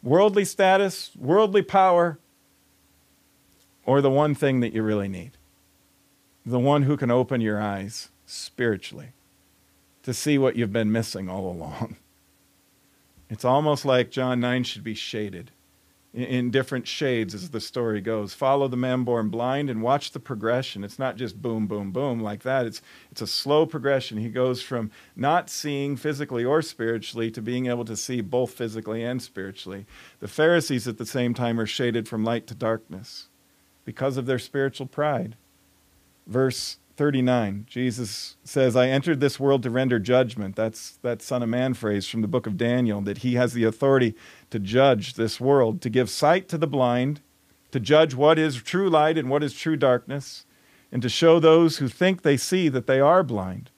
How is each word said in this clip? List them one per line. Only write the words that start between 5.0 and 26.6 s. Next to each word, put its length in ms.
need? 240
The 120
one 260
who 120
can 140
open 320
your 180
eyes 480
spiritually 840
to 120
see 240
what 180
you've 160
been 180
missing 380
all 220
along. 460
It's 100
almost 400
like 280
John 260
nine 240
should 220
be 100
shaded 560
in, 100
in 300
different 340
shades 480
as 160
the 100
story 400
goes. 320
Follow 360
the 80
man 260
born 260
blind 400
and 140
watch 300
the 80
progression. 640
It's 160
not 160
just 260
boom, 240
boom, 240
boom 300
like 240
that. 200
It's, 160
it's 120
a 40
slow 400
progression. 520
He 100
goes 340
from 300
not 340
seeing 460
physically 480
or 180